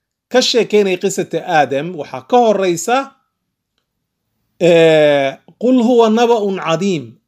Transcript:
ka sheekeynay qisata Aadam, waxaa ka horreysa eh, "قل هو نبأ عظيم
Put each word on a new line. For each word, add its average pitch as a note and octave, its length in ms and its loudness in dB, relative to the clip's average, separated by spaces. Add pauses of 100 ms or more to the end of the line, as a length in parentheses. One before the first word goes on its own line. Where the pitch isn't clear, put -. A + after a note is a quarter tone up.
(320)
ka B3 100 2
sheekeynay G#3 540 0
qisata F#3 500 -6
Aadam, D3 400 0 (100)
waxaa - 320 -14
ka B3 80 0
horreysa G3+ 600 0 (1700)
eh, D#3 760 4 (220)
"قل B3+ 200 2
هو A#3 280 2
نبأ G#3+ 540 0
عظيم D#3+ 640 -4